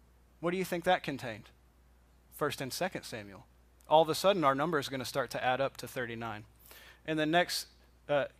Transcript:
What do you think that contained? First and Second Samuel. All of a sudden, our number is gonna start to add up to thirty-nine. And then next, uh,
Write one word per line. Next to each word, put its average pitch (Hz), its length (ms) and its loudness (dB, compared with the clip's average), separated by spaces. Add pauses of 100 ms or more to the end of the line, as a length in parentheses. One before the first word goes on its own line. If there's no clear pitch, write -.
(400)
What 170 120 -2
do 180 40 -2
you 185 80 -2
think 170 200 -4
that 180 180 4
contained? 120 480 -8 (840)
First 147 260 -4
and 131 120 -6
Second 175 320 -4
Samuel. 104 400 -12 (440)
All 156 140 8
of 156 60 4
a 156 60 0
sudden, 190 300 4
our 135 100 6
number 151 240 0
is 127 100 -2
gonna 131 160 -6
start 123 260 -4
to 120 140 -4
add 127 160 2
up 135 180 -2
to - 100 -12
thirty-nine. 113 560 -8 (640)
And 156 120 0
then 156 120 2
next, 175 360 2 (420)
uh, 143 160 2 (160)